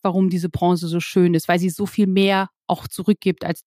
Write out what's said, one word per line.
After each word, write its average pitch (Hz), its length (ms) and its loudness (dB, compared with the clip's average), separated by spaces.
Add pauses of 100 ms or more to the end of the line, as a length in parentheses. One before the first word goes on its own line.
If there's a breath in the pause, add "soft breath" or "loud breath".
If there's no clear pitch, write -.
warum 190 260 2
diese 175 200 -2
Branche 175 380 0
so 170 140 -2
schön 175 340 2
ist, 160 140 -2
weil 175 100 2
sie 180 120 0
so 196 160 -6
viel 202 200 0
mehr 190 440 0 (160)
auch - 220 -6
zurückgibt, - 560 -2
als - 220 -6